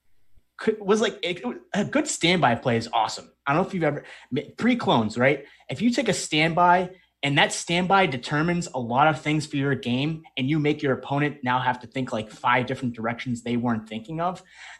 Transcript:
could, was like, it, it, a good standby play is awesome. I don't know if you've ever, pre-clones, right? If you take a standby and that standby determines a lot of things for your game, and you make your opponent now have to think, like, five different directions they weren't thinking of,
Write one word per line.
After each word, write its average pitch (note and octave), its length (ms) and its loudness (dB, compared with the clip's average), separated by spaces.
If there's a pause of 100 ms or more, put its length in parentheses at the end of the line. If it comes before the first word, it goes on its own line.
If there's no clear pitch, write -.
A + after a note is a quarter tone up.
(580)
could, A3 220 0
was G#3+ 220 2
like, G#3+ 200 -2
it, F3 240 -6
it, B3 160 -8 (140)
a G3+ 100 2
good D4 220 0
standby E3 480 2
play A#2+ 220 0
is A2+ 140 -4
awesome. - 400 -2 (140)
I C#3 80 0
don't E3+ 80 2
know F#3+ 60 0
if F#3+ 80 -8
you've E3 80 -2
ever, D3 200 -2 (540)
pre-clones, E3 600 2
right? C#3 260 2 (240)
If B2+ 140 -4
you A#3+ 80 4
take B3 180 0
a E3 60 2
standby F3 720 2 (320)
and C#3+ 160 0
that G3 160 4
standby F#3 540 2
determines D#3 640 -2
a C3 60 -4
lot A#2+ 280 2
of D3+ 140 0
things D3+ 240 0
for D3 120 -6
your C#3 180 0
game, C#3+ 480 -2 (120)
and C3 140 -2
you D#3 80 2
make D3 240 2
your C#3 120 2
opponent C#3+ 500 -2
now B2+ 160 2
have B2+ 220 -2
to - 60 -18
think, C3 240 -6
like, A2 200 -6
five B2 340 2
different B2 300 -6
directions A#2 480 -6
they A#2+ 120 -2
weren't A#2 320 -2
thinking A2+ 320 -10
of, F3+ 220 -4 (380)